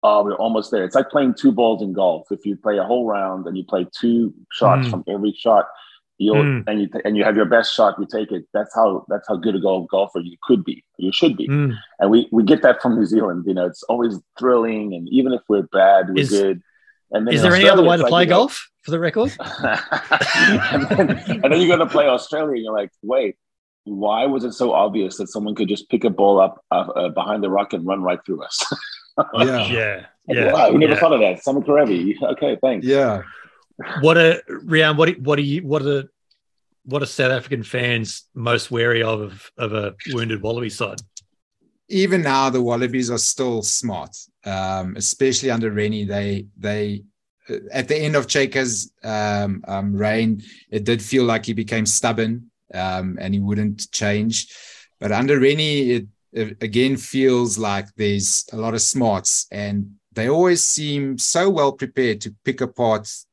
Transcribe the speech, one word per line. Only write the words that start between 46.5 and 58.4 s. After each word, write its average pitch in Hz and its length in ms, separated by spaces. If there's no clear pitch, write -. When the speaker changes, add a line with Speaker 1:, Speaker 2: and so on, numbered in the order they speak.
Speaker 3:
they, 104 460
uh, - 80
at 131 180
the 151 80
end 151 180
of 135 100
Cheika's, 131 640
um, 104 640
um, 98 280
reign, 107 460
it 107 140
did 113 180
feel 127 220
like 113 200
he 113 80
became 110 320
stubborn, 113 640
um, 92 480
and 190 120
he 101 60
wouldn't 208 520
change. 107 560
But 104 120
under 131 280
Rennie, 143 520
it, 113 160
it 110 320
again 120 340
feels 123 600
like 101 360
there's 101 580